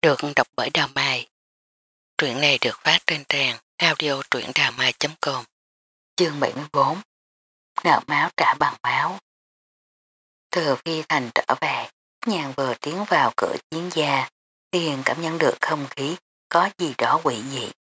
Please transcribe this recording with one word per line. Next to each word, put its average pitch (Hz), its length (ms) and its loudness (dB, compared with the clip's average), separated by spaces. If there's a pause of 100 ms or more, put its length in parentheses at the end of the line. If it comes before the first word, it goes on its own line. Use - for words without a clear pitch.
Được 143 160 6 (180)
đọc 123 100 4 (100)
bởi 127 140 -2
Đào 147 240 0
Mai. 135 340 -2 (880)
Truyện 131 220 -2
này 143 200 2
được 117 200 0
phát 160 260 2
trên 147 220 -2
trang 131 300 -2 (180)
audio 147 540 0
truyện 123 240 -4
đào 135 180 2
mai 127 260 0
chấm 147 120 0 (100)
com. 131 240 -2 (720)
Chương 156 240 0
bảy - 140 0
mươi 139 180 -6
bốn. 147 280 2 (840)
Nợ 151 220 6
máu 151 300 0
trả - 180 2
bằng 147 280 0
máu. 147 360 -2 (1300)
Từ 151 340 2
Phi 160 240 -4
Thành 131 260 0
trở - 260 2
về, 131 280 -4 (380)
nhàn 160 300 -2
vừa 131 240 0
tiến 180 280 -4
vào 143 280 4
cửa - 200 0 (140)
Chiến 170 220 -6
gia, 143 360 0 (440)
liền 156 320 0
cảm 165 180 0
nhận 165 160 -2
được 151 220 4
không 147 300 -2
khí 143 260 -4 (320)
có 180 300 4
gì 151 200 -2
đó 143 260 2
quỷ 120 260 0
dị. 123 200 -6 (140)